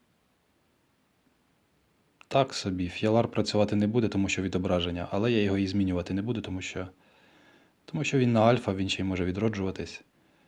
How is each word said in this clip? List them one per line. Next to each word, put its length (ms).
так 260
собі. 340
Фіалар 400
працювати 480
не 100
буде, 220
тому 200
що 140
відображення, 680
але 220
я 100
його 160
і 80
змінювати 480
не 80
буду, 180
тому 200
що, 280
тому 200
що 140
він 140
на 80
альфа, 340
він 140
ще 140
й 20
може 200
відроджуватись. 760